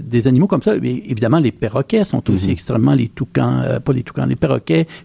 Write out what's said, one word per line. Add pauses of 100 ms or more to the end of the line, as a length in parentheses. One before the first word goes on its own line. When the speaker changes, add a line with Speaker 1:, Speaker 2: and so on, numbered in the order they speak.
Speaker 1:
des
animaux
comme
ça.
Mais
évidemment,
les
perroquets
sont
aussi
Speaker 2:
Mhm.
Speaker 1:
extrêmement,
les
toucans,
euh,
pas
les
toucans,
les
perroquets, (180)